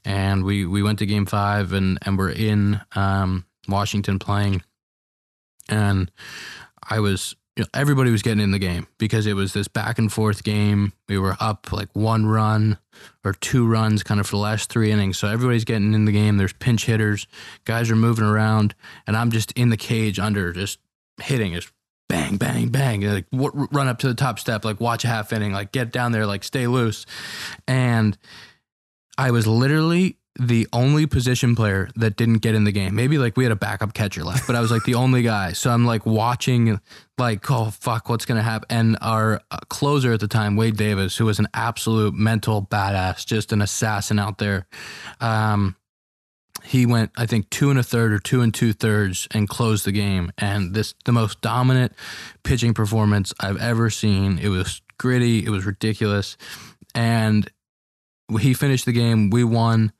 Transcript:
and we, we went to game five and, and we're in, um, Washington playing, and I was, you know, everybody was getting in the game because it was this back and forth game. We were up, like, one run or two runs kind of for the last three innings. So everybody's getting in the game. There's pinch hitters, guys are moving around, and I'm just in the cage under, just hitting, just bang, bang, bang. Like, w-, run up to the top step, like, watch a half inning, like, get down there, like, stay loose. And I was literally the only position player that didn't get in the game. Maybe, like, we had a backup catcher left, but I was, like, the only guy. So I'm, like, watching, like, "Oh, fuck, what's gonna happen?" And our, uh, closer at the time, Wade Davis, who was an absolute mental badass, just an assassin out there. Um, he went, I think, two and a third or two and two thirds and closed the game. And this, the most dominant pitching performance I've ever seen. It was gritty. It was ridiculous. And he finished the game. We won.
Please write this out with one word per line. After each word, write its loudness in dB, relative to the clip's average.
and 0
we, 0
we 0
went 0
to -2
game 0
five -2
and, 0
and -2
we're 0
in, 0
um, 0
Washington -2
playing, -2
and 0
I -2
was, -2
you -2
know, -4
everybody 2
was 2
getting 2
in 2
the 0
game -2
because 0
it 0
was -2
this -4
back -4
and 2
forth 0
game. 2
We -2
were 0
up, -4
like, -6
one 0
run 2
or 0
two 0
runs 2
kind 0
of -2
for -4
the 0
last -4
three 2
innings. 0
So -4
everybody's 0
getting 0
in 4
the 2
game. 4
There's 0
pinch 0
hitters, 0
guys -2
are 2
moving 4
around, 2
and 0
I'm 0
just -2
in 0
the 4
cage -2
under, -2
just -8
hitting, -2
just -10
bang, -2
bang, 0
bang. 0
Like, -2
w-, -2
run 0
up -4
to 0
the 0
top -2
step, -4
like, -4
watch -2
a -2
half -2
inning, -2
like, -6
get -2
down 0
there, 0
like, -4
stay -2
loose. 0
And 2
I 2
was 2
literally 2
the 2
only 4
position 2
player 0
that 0
didn't 2
get 2
in 2
the 2
game. -2
Maybe, 2
like, 0
we 2
had 2
a 2
backup -4
catcher -2
left, -2
but 0
I 2
was, 0
like, 0
the 2
only 4
guy. 0
So -2
I'm, 4
like, 0
watching, 2
like, -2
"Oh, 0
fuck, -4
what's -2
gonna 0
happen?" -2
And 2
our, 0
uh, -8
closer 0
at 0
the -2
time, 2
Wade 2
Davis, 0
who 2
was 2
an 0
absolute -2
mental 0
badass, -2
just -4
an 2
assassin -2
out -4
there. -2
Um, 0
he 2
went, 2
I 0
think, -2
two 2
and 4
a 2
third 0
or 0
two 0
and 2
two 2
thirds -2
and 0
closed 0
the -2
game. -2
And -2
this, -4
the 0
most 0
dominant 2
pitching 0
performance 2
I've -4
ever 0
seen. 0
It -2
was -4
gritty. 2
It -2
was -2
ridiculous. -2
And 2
he 4
finished 0
the 0
game. 4
We 4
won. 2